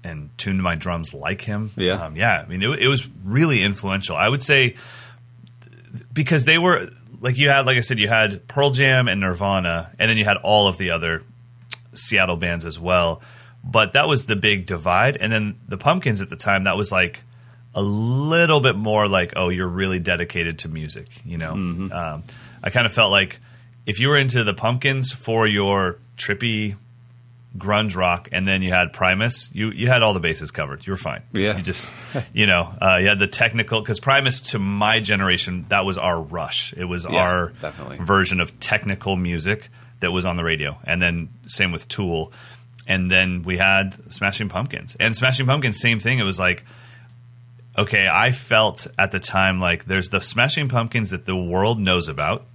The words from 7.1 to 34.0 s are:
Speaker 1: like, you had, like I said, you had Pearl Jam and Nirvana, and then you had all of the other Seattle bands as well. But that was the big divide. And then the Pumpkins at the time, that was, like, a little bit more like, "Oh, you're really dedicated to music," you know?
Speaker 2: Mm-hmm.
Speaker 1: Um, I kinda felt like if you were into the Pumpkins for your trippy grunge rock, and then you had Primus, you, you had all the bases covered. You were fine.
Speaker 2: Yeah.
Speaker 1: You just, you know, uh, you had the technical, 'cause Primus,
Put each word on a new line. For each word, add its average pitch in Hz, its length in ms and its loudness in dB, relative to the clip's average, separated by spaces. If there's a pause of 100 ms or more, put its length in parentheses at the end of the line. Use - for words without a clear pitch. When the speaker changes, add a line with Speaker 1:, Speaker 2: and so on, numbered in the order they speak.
Speaker 1:
like, 127 180 -2
you 143 120 4
had, 139 160 4
like 127 120 2
I 120 40 0
said, 110 180 -2
you 104 80 4
had 110 400 0
Pearl 139 240 2
Jam 131 360 4
and 98 140 0
Nirvana, 92 800 -2
and 110 100 2
then 113 80 2
you 104 80 2
had 101 120 2
all 101 300 4
of 87 100 0
the 90 140 -2
other 82 320 -2 (680)
Seattle 92 440 2
bands 85 280 -4
as 82 140 -8
well. 85 420 2 (420)
But 110 300 0
that 147 140 4
was 135 180 0
the 110 100 0
big 98 300 0
divide. 92 520 2
And 107 140 -2
then 107 260 -2 (100)
the 98 100 -6
Pumpkins 135 440 0
at 95 80 -8
the - 60 -12
time, 98 280 0
that 95 120 0
was, 101 160 -2
like, 92 320 0 (520)
a 98 60 -2
little 139 800 2
bit 127 160 2
more 107 320 2
like, 92 280 0
"Oh, 90 140 0
you're 92 180 -2
really 92 320 -2
dedicated 85 600 -4
to 80 100 -6
music," 78 380 -10 (180)
you 82 140 -10
know? 80 140 -8
Speaker 2:
Mm-hmm. 90 380 -6
Speaker 1:
Um, 82 320 -8 (400)
I - 60 -4
kinda 120 200 0
felt 110 200 2
like 95 300 2 (480)
if 107 120 -4
you 131 100 2
were 147 80 4
into 123 260 2
the 104 100 0
Pumpkins 127 580 0
for 113 360 0
your 98 500 2 (180)
trippy 107 600 -4 (840)
grunge 101 380 0
rock, 90 360 0
and 92 160 -2
then 95 140 0
you 92 100 -2
had 90 220 2
Primus, 98 600 0
you, 107 180 -4
you 113 160 -4
had 123 160 4
all 107 100 4
the 95 60 0
bases 80 320 -4
covered. 69 340 -8
You - 80 -6
were - 40 -6
fine. - 340 -8
Speaker 2:
Yeah. 101 260 -2
Speaker 1:
You 92 60 -6
just, - 280 -6 (400)
you 107 140 2
know, 87 340 4
uh, 92 220 4
you 95 60 4
had 104 120 4
the 101 80 2
technical, 113 560 0
'cause 107 160 -4
Primus, 135 420 2 (100)